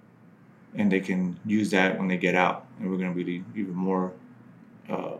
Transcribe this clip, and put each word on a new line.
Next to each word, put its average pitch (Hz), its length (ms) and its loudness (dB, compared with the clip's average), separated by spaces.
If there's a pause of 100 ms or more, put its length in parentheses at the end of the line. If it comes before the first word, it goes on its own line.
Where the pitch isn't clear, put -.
(760)
and 104 160 2
they 95 80 4
can 92 460 -2
use 104 280 0
that 92 260 4
when 95 100 0
they 92 80 0
get 90 180 2
out, 87 320 2 (140)
and 95 100 -4
we're 92 60 -2
gonna 92 160 -2
be 90 320 -4 (100)
even 95 200 -4
more, 92 400 0 (760)
uh, 92 300 -6